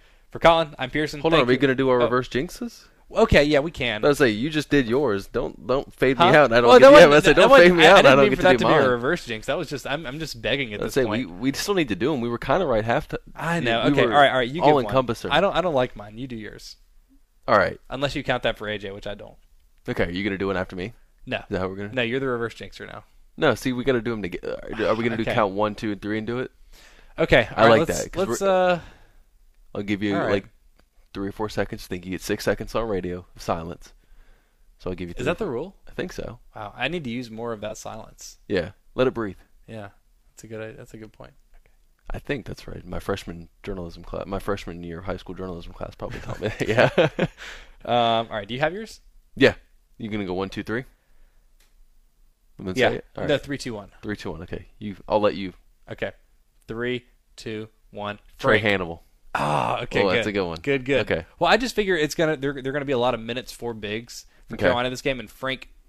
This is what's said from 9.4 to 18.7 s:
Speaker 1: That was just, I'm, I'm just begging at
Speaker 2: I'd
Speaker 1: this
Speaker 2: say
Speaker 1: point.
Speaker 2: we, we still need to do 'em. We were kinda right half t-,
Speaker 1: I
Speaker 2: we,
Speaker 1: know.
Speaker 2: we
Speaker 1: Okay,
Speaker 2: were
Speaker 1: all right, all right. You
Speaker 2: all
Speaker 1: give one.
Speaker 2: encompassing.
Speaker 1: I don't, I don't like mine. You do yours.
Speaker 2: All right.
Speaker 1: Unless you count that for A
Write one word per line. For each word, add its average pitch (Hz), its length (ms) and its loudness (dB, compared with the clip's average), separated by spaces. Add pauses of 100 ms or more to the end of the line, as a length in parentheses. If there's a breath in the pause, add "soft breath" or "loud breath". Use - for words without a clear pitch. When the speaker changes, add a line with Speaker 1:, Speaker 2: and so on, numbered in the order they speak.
Speaker 1:
That 147 120 -2
was 160 100 -8
just, 135 180 -10
I'm, 147 200 -6
I'm 135 120 -10
just 139 240 -10
begging 117 320 -4
at 104 60 -8
Speaker 2:
I'd 101 60 -4
Speaker 1:
this 107 80 -10
Speaker 2:
say 131 100 2
Speaker 1:
point. 110 260 -4
Speaker 2:
we, 107 200 -4
we - 20 -2
still 202 220 -4
need 160 140 0
to - 80 -4
do 165 180 0
'em. 123 80 -4
We 120 80 -4
were 120 80 -4
kinda 170 280 0
right 110 180 0
half 120 240 -2
t-, - 80 -8 (180)
Speaker 1:
I 165 260 -6
Speaker 2:
we, 131 60 -4
Speaker 1:
know. 113 180 0
Speaker 2:
we 139 80 2
Speaker 1:
Okay, 135 140 2
Speaker 2:
were 113 80 -2
Speaker 1:
all 143 60 6
right, 135 100 6
all 127 80 -2
right. 123 120 -2
You 160 120 -8
Speaker 2:
all 139 60 4
Speaker 1:
give 151 80 6
one. 127 100 0
Speaker 2:
encompassing. 113 440 -2
Speaker 1:
I 147 120 2
don't, 180 140 0
I 165 60 2
don't 175 120 -4
like 127 220 -2
mine. 107 220 -16
You 131 80 -10
do 123 100 -14
yours. - 400 -16 (720)
Speaker 2:
All 117 100 6
right. 87 200 0 (120)
Speaker 1:
Unless 131 260 -6
you 135 60 -6
count 123 220 -4
that 113 140 -2
for 104 100 -10
A 107 100 -6